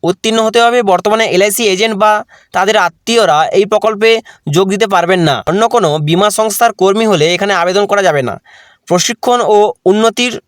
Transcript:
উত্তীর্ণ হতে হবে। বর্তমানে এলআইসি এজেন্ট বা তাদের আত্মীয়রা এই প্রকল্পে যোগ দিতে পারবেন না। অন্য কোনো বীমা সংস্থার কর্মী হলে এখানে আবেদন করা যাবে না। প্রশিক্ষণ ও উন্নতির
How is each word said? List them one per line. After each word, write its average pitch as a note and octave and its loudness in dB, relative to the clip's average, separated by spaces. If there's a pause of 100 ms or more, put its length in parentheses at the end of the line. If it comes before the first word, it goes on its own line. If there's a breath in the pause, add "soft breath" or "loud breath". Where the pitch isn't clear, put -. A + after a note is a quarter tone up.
উত্তীর্ণ G#3 -2
হতে A3 0
হবে। A#3+ 2
বর্তমানে G#3 0 (100)
এলআইসি G3+ 0 (120)
এজেন্ট A3 -2
বা G#3+ 4 (400 soft breath)
তাদের F#3+ 0 (100)
আত্মীয়রা F3+ 0 (200)
এই G3+ 2
প্রকল্পে G#3+ 0 (460 loud breath)
যোগ G3 2
দিতে G#3 -2
পারবেন F#3 0
না। C3+ 0 (140)
অন্য G3 0
কোনো A3 0 (180)
বীমা F3+ 2
সংস্থার A3 -2
কর্মী A3+ 0
হলে E3 2
এখানে G3 -4
আবেদন F#3 0
করা G3+ 0
যাবে D3+ 0
না। A#2 -6 (540 soft breath)
প্রশিক্ষণ A#3 -2 (160)
ও - 4 (280)
উন্নতির A3+ 0 (160)